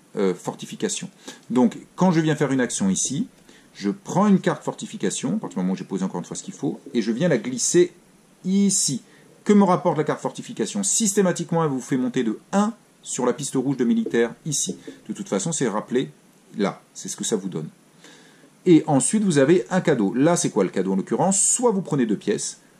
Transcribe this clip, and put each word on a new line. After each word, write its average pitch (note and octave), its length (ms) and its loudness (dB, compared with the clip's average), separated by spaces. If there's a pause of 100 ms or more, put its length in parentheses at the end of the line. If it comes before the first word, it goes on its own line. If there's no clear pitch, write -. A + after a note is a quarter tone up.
(160)
euh, F#2+ 200 0
fortification. - 760 -8 (400)
Donc, A#2+ 300 2 (160)
quand F#3 160 4
je E3 100 2
viens D#3 140 2
faire C#3+ 160 0
une C3+ 100 0
action G2+ 300 0
ici, C#3 360 -2 (460)
je G2+ 160 -4
prends F#3+ 380 0
une F#3+ 120 6
carte - 240 -2
fortification, - 760 -4
à - 20 -6
partir - 180 -10
du F#2+ 60 0
moment F#2 100 0
où - 20 -4
j'ai F2+ 80 -6
posé F#2+ 220 -4
encore F#2 140 -4
une E2+ 60 -6
fois - 120 -12
ce - 60 -10
qu'il - 100 -12
faut, - 260 -6 (140)
et A#2+ 80 0
je G#2+ 100 -2
viens C3 160 0
la C#3 120 2
glisser C3 520 0 (520)
ici. F#3+ 580 0 (440)
Que G#3+ 80 6
me G3+ 100 8
rapporte F3 340 2
la D3+ 60 2
carte D3 180 -4
fortification ? A2+ 600 -6
Systématiquement, F3 800 0
elle D3+ 80 0
vous C3 100 -4
fait C3+ 160 -2
monter B2+ 260 -2
de A2 140 -2 (160)
un G#3 200 2 (280)
sur - 240 -4
la B2 80 4
piste C#3 220 -8
rouge C3 220 0
de B2+ 60 2
militaire A#2 480 2 (140)
ici. - 320 -4 (320)
De G#2+ 40 -6
toute G2+ 140 -12
façon, G#2+ 240 -2
c'est C#3+ 160 -2
rappelé A2+ 420 -2 (460)
là. G2 260 -4 (120)
C'est - 160 -14
ce - 80 -10
que G#2 60 -8
ça A2+ 120 -2
vous F#2+ 140 -4
donne. D#2 180 -8 (1000)
Et D#3 200 8
ensuite, D#3 360 2
vous F3 140 2
avez D3 320 6
un F#3 100 0
cadeau. A#2 360 2
Là, D#3 200 4
c'est D3 140 0
quoi G2+ 140 2
le F2 80 -2
cadeau F#2+ 220 -2
en - 20 0
l'occurrence ? C#3 440 0
Soit - 300 2
vous G3 140 0
prenez C3 240 0
deux G#2 80 0
pièces, - 460 -4 (180)